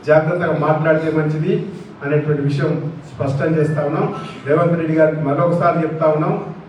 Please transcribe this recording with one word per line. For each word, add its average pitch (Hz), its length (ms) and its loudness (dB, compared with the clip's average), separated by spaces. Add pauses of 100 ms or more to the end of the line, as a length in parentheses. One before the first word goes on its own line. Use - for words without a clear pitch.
జాగ్రత్తగా 160 500 2 (100)
మాట్లాడితే 156 500 2
మంచిది 156 480 0 (380)
అనేటువంటి 143 380 0
విషయం - 500 -2 (220)
స్పష్టం 160 440 -2
చేస్తా 151 280 0
ఉన్నాం. 180 300 -2 (320)
రేవంత్ 165 320 2
రెడ్డి 160 160 0
గారికి 156 260 4
మరొకసారి 165 640 2
చెప్తా 156 240 0
ఉన్నాం 165 460 0 (160)